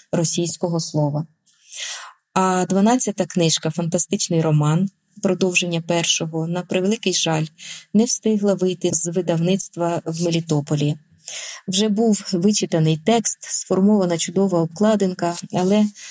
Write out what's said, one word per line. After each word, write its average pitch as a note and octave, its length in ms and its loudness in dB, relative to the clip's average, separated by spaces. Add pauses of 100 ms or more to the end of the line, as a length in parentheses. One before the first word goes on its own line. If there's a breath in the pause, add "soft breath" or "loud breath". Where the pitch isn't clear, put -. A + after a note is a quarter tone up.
(120)
російського E3+ 680 -2
слова. D3+ 460 -2 (1080 loud breath)
А F#3 320 2
дванадцята G3+ 600 2
книжка, E3 440 0
фантастичний E3+ 680 -2
роман, D#3+ 500 2 (320)
продовження F3+ 580 0
першого, E3 680 -2
на F3 160 -2
превеликий F#3 500 0
жаль, D#3+ 320 0 (500 loud breath)
не G#3 100 4
встигла G#3 500 0
вийти F3+ 380 -2
з E3 140 0
видавництва E3+ 960 0
в E3 180 -6
Мелітополі. D#3 760 0 (720 loud breath)
Вже F#3+ 200 0
був G#3+ 440 2
вичитаний E3+ 760 2
текст, A3+ 340 2
сформована F#3+ 800 2
чудова F#3 420 0
обкладинка, F#3 760 0 (160)
але G3+ 340 2 (240 loud breath)